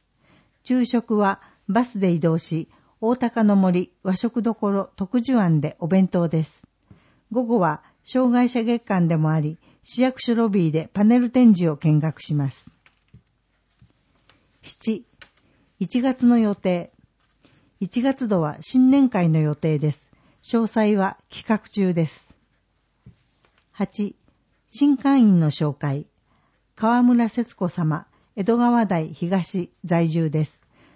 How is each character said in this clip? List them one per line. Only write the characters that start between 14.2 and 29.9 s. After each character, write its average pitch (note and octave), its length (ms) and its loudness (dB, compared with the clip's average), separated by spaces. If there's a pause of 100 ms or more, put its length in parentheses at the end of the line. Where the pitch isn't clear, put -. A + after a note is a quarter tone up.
七、 - 440 -6 (760)
一 A#3+ 220 -2
月 B3+ 240 0
の A#3+ 120 6
予 G#3 160 0
定。 F3+ 380 -4 (880)
一 A#3 220 -4
月 C4+ 260 -2
度 F#3+ 120 2
は D3+ 200 -4
新 B3+ 300 2
年 C#4 180 4
会 F3+ 200 0
の D#3+ 120 2
予 D3+ 160 0
定 D#3 240 -2
で D3+ 100 0
す。 - 220 -10 (320)
詳 A3+ 240 -2
細 G#3+ 280 0
は F#3+ 220 -2 (120)
企 - 180 -18
画 G#3+ 200 -2
中 F#3 260 -2
で E3 120 0
す。 - 260 -16 (1400)
八、 - 420 -8 (540)
新 C#4+ 280 2
会 C#4 240 2
員 G3 200 6
の D3+ 100 2
紹 D3 260 -4
介。 C#3+ 300 -6 (720)
川 A#3+ 260 0
村 A#3+ 260 4
節 - 280 -8
子 F3+ 120 -4
様、 D#3 380 -4 (300)
江 G3 80 -4
戸 A#3 120 2
川 A#3+ 300 2
台 D#3+ 260 -2
東 F3 580 -4 (140)
在 E3+ 240 0